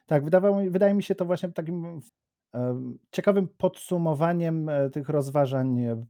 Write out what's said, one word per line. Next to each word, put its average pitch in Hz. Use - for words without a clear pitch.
Tak, 147
wydawało 190
mi, 190
wydaje 202
mi 202
się 190
to 185
właśnie 175
takim, 170
em, 123
ciekawym 196
podsumowaniem, 165
e, 139
tych 147
rozważań, 135
e, 117